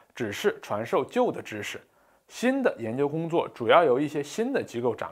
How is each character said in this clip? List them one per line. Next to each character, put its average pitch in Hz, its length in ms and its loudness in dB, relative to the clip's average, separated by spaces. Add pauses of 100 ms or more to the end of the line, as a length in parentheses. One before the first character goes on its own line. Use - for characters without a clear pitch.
(140)
只 107 180 -4
是 - 300 -2
传 107 240 -4
授 147 180 0
旧 240 260 0
的 117 120 -6
知 104 200 -10
识。 - 160 -10 (480)
新 262 360 -2
的 - 160 2
研 113 180 -4
究 143 100 2
工 160 220 -4
作 160 240 0
主 113 160 -2
要 156 160 8
由 131 160 4
一 151 80 0
些 147 140 -4
新 220 280 -4
的 233 120 0
机 117 180 -8
构 120 140 2
展 - 180 -6